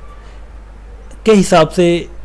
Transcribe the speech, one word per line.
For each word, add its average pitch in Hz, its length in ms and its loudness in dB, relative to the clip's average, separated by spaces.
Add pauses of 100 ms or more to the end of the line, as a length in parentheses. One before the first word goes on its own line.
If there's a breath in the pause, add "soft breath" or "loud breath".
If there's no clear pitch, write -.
(1300 soft breath)
के 220 80 4
हिसाब 175 360 4
से 175 160 0 (400)